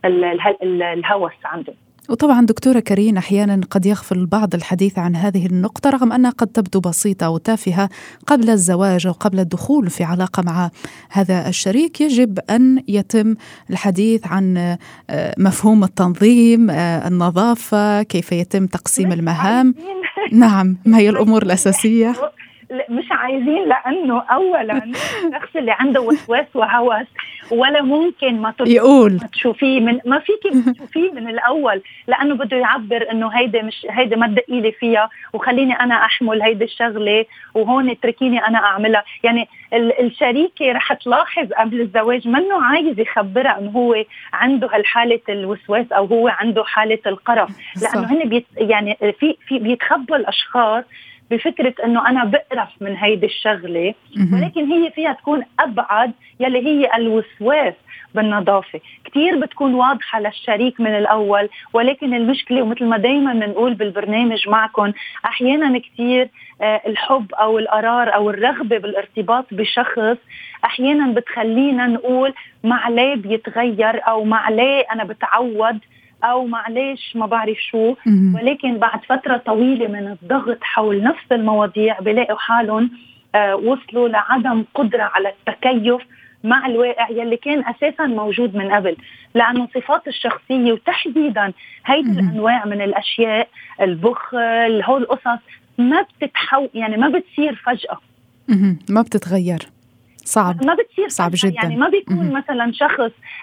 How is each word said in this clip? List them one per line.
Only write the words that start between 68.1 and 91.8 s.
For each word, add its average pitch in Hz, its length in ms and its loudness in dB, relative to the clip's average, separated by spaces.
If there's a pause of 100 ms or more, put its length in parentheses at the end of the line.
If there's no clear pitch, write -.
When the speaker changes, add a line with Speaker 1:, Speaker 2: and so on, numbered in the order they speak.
Speaker 1:
أو 208 140 2
الرغبة 233 480 -2
بالارتباط 202 720 -2
بشخص 220 640 -2 (480)
أحيانًا 269 480 0
بتخلينا 247 720 0
نقول 254 460 0 (300)
ما 226 120 2
عليه 247 400 0
بيتغير 220 920 -2
أو 220 160 2
ما 220 140 2
عليه 247 540 2
أنا 226 120 -4
بتعود 220 760 -2 (440)
أو 247 220 0
معلش 233 720 -6
ما 226 100 -4
بعرف 220 320 -2 (140)
شو. 226 240 0 (100)
Speaker 2:
مهم. 190 300 4
Speaker 1:
ولكن 254 420 -2
بعد 214 280 -2
فترة 262 320 -2
طويلة 233 500 0
من 202 200 -8
الضغط 226 540 -4
حول 208 420 -2
نفس 269 280 -2
المواضيع 214 680 0
بيلاقوا 214 380 0
حالهم، 226 520 0 (460)
آه، 202 200 2
وصلوا 240 520 0
لعدم 226 560 0 (100)
قدرة 226 300 0
على 196 300 -2 (140)
التكيف 240 540 0 (420)
مع 262 220 2
الواقع 240 440 0
يلي 233 280 -4
كان 285 280 -2
أساسًا 294 400 -4
موجود 214 500 -2
من 196 160 -4
قبل، 190 240 0 (380)
لأنه 240 420 2
صفات 269 320 -2
الشخصية 247 640 -2
وتحديدًا 226 800 -2 (320)